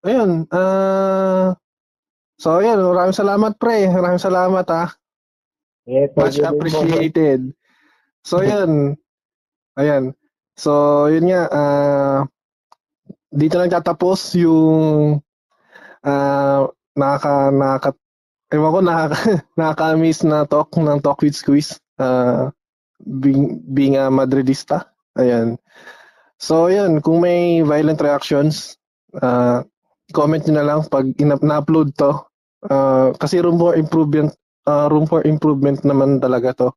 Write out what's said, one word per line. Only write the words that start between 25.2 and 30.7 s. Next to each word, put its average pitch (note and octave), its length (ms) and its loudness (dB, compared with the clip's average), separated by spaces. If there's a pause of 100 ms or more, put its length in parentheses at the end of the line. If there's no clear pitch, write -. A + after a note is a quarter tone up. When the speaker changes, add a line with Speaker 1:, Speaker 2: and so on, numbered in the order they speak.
Speaker 1:
So, E3 320 0
yun, F#3 320 2
kung E3 160 2
may F3 480 2
violent D3+ 320 0
reactions, D3 800 -2 (400)
ah, B2 480 0 (460)
comment D3+ 320 0
nyo D#3 120 2
na D3 100 0
lang D3+ 220 0